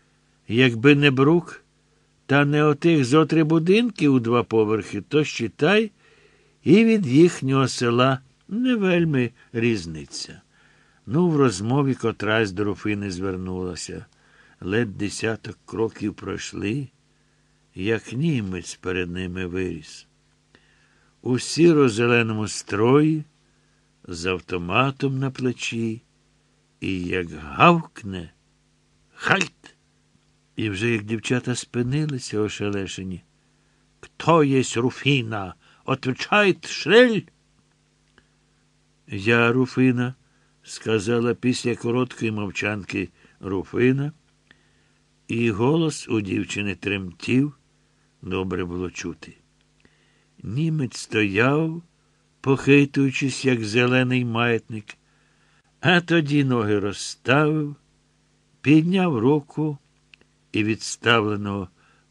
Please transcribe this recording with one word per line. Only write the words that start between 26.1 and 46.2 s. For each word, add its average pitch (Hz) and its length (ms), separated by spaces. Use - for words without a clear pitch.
і 92 240
як 87 280
гавкне: 92 1040
«Хальт!» - 600
І 107 140
вже 101 200
як 113 140
дівчата 117 520
спинилися 123 840
ошелешені: 98 840
«Хто - 440
єсть 135 340
Руфіна? 117 760
Отвечает, 160 800
шнель!» 226 540
«Я 117 440
Руфина», — 127 640
сказала 113 720
після 123 420
короткої 120 560
мовчанки 101 800
Руфина, 120 720
і 117 240
голос 143 580
у 110 120